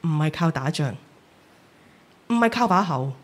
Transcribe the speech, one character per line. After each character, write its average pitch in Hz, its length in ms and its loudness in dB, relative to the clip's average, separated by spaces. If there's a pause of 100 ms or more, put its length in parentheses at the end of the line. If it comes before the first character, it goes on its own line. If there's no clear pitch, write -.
唔 170 40 -2
係 156 240 2
靠 165 180 0
打 139 220 -4
仗， 135 240 -4 (1300)
唔 233 80 0
係 233 140 4
靠 240 200 0
把 185 120 4
口 139 300 -2 (120)